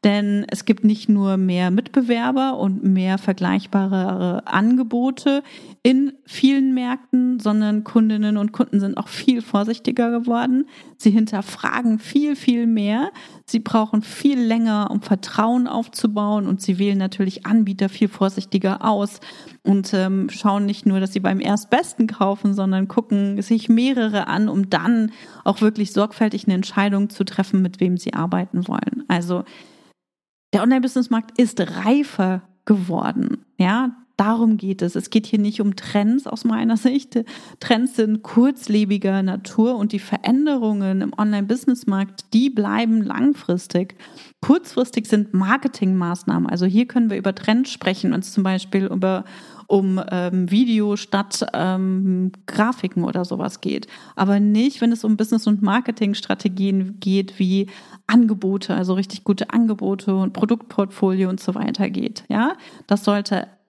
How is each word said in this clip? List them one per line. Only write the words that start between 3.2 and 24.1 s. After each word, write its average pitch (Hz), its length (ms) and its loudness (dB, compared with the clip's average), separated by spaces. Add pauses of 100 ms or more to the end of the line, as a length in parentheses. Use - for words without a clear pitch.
Angebote 254 960 0 (380)
in 269 320 4 (120)
vielen 269 480 2
Märkten, 254 680 0
sondern 214 460 0
Kundinnen 214 500 2
und 208 160 0
Kunden - 300 0
sind 196 160 -4
auch 208 100 -8
viel 240 340 0
vorsichtiger 233 720 0
geworden. 240 540 0 (320)
Sie - 120 4
hinterfragen 220 920 0
viel, 294 360 0
viel 233 320 0
mehr. 226 440 0 (340)
Sie 233 140 0
brauchen 214 420 0
viel 277 380 0
länger, 226 520 2
um 208 100 -2
Vertrauen 226 680 0
aufzubauen 208 800 -2
und 190 140 0
sie 180 180 -2
wählen 202 180 2
natürlich 190 480 -2
Anbieter 196 420 2
viel 196 220 0
vorsichtiger 196 720 -2
aus 208 380 -2 (420)
und, 196 300 2
ähm, 190 360 0
schauen 202 360 0
nicht 202 200 -4
nur, 190 140 4
dass 190 140 -4
sie 196 80 -4
beim 190 180 0
Erstbesten 220 680 0
kaufen, 202 460 0
sondern 190 360 0
gucken 202 520 0
sich 226 280 -2
mehrere 226 580 2